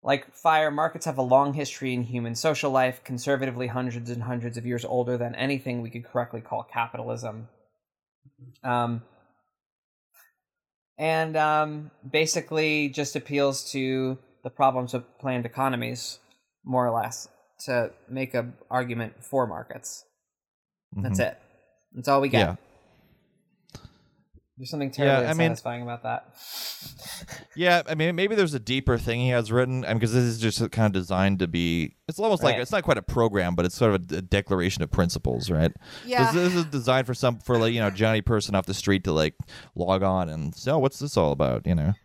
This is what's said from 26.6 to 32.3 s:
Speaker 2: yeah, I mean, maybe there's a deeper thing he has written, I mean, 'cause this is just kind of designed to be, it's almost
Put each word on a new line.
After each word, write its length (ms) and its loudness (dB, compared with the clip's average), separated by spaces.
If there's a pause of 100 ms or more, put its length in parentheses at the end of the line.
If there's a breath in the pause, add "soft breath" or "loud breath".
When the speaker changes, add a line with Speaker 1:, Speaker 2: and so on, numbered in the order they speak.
Speaker 2:
yeah, 320 4
I 60 -4
mean, 220 0
maybe 180 0
there's 220 2
a 40 -2
deeper 380 0
thing 220 -2
he 100 2
has 220 2
written, 340 2
I 40 -4
mean, 100 2
'cause 140 2
this 100 6
is 160 0
just 200 0 (120)
kind 160 4
of 60 2
designed 460 2
to 80 2
be, 480 0 (120)
it's 120 -8
almost 220 2